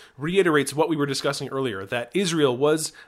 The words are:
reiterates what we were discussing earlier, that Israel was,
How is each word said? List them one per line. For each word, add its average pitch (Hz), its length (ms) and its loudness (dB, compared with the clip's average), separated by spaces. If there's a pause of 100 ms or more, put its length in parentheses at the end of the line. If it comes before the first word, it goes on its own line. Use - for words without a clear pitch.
(160)
reiterates 156 580 2
what 156 140 2
we 160 80 0
were 143 100 0
discussing 139 420 -4
earlier, 120 380 -6
that 120 280 -6
Israel 160 420 2
was, 151 360 0 (160)